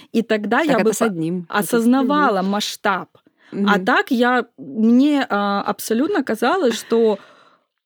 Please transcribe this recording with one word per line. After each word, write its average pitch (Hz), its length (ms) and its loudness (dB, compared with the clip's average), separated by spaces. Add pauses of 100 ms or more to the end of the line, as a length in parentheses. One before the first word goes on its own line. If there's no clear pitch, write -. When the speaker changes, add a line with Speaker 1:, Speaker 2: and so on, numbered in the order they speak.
(120)
Speaker 1:
и 226 100 0
тогда 214 360 -2
Speaker 2:
Так 330 80 0
Speaker 1:
я 285 80 2
Speaker 2:
это 214 100 2
Speaker 1:
бы 220 80 2
Speaker 2:
с 202 100 -4
одним. 175 460 -2
Speaker 1:
осознавала 240 920 2
Speaker 2:
Мгм. 190 80 -2
Speaker 1:
масштаб. 202 580 -4 (440)
Speaker 2:
Мгм. 196 160 -2
Speaker 1:
А 202 100 4
так 240 320 0
я, 247 360 2 (120)
мне, 247 720 2
а, 202 380 -2
абсолютно 269 560 -2
казалось, 240 560 -2
что 226 400 0 (680)